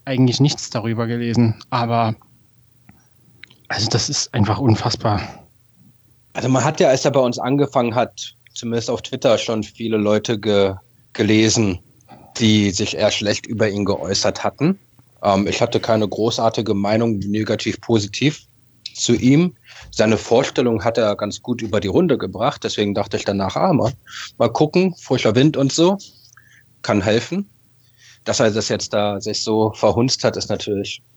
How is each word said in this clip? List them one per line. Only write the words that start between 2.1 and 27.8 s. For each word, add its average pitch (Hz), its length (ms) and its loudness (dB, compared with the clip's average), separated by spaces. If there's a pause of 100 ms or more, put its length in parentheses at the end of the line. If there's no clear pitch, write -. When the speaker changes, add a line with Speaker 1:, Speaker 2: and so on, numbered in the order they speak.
Speaker 1:
also - 220 -4
das - 200 -2
ist - 240 -6
einfach 104 260 0
unfassbar. 110 640 0 (1120)
Speaker 2:
Also 127 160 -4
man 127 140 4
hat 151 160 0
ja, 170 100 6
als 131 160 2
er 143 60 2
bei 135 80 2
uns 123 200 0
angefangen 127 560 0
hat, - 380 -4 (200)
zumindest 117 360 -6
auf 117 120 -2
Twitter 120 360 0
schon 110 260 -2
viele 110 340 -6
Leute 107 420 0
ge-, 101 340 2 (400)
gelesen, 107 640 2 (580)
die 107 340 4
sich 101 260 -4
eher 101 140 2
schlecht - 340 -4
über 107 240 -2
ihn 101 160 -2
geäußert 95 580 -2
hatten. 160 340 -2 (460)
Ähm, 98 240 2
ich - 140 -2
hatte 113 180 0
keine 107 280 0
großartige 110 640 -2
Meinung, 107 460 0
negativ, 104 640 -4
positiv 117 600 -2 (520)
zu - 200 0
ihm. 143 420 4 (360)
Seine 110 260 2
Vorstellung 123 640 0
hat 117 140 -2
er 104 180 0
ganz 104 260 -8
gut 117 200 -6
über 104 180 -2
die 98 80 -4
Runde 135 300 2
gebracht, 101 460 -4
deswegen 104 300 -2
dachte 101 240 -4
ich - 80 -6
danach, 98 300 -2
ah, 180 180 2
mal, 135 200 2 (440)
mal 117 140 2
gucken, 175 440 2
frischer 123 400 0
Wind 143 200 4
und 135 160 0
so, 180 260 2 (840)
kann 104 200 0
helfen. 120 460 -2 (800)